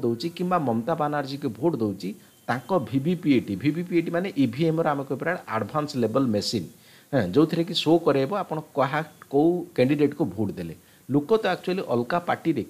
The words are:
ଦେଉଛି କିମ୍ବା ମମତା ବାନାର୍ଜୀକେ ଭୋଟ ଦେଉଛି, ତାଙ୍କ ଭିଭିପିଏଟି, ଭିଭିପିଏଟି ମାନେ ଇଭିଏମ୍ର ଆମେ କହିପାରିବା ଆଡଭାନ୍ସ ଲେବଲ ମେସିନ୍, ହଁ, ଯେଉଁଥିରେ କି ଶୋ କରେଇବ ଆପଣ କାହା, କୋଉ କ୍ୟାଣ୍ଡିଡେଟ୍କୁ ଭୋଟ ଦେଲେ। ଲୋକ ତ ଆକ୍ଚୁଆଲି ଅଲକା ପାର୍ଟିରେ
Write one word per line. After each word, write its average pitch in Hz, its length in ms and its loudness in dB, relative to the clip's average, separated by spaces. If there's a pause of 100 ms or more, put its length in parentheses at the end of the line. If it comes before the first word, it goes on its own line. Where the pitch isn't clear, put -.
ଦେଉଛି 117 320 0
କିମ୍ବା 180 220 0 (100)
ମମତା 117 240 0 (100)
ବାନାର୍ଜୀକେ 147 460 -4
ଭୋଟ 120 240 0 (100)
ଦେଉଛି, 104 260 -4 (400)
ତାଙ୍କ 123 220 -4 (200)
ଭିଭିପିଏଟି, 135 640 2
ଭିଭିପିଏଟି 170 540 -2
ମାନେ 175 260 -2
ଇଭିଏମ୍ର 165 560 2
ଆମେ 139 160 -2
କହିପାରିବା 151 320 -4 (160)
ଆଡଭାନ୍ସ 143 400 -2
ଲେବଲ 120 280 2 (120)
ମେସିନ୍, 95 320 -2 (440)
ହଁ, 127 200 2
ଯେଉଁଥିରେ 156 320 4
କି 170 100 -8
ଶୋ 151 180 2 (140)
କରେଇବ 139 260 2 (100)
ଆପଣ 156 160 -6 (180)
କାହା, 135 240 0 (320)
କୋଉ 147 180 6 (260)
କ୍ୟାଣ୍ଡିଡେଟ୍କୁ 147 480 4 (120)
ଭୋଟ 104 120 0 (100)
ଦେଲେ। 82 160 -8 (360)
ଲୋକ 147 260 2
ତ 220 100 0
ଆକ୍ଚୁଆଲି 180 360 -2 (120)
ଅଲକା 123 240 0 (100)
ପାର୍ଟିରେ 135 420 0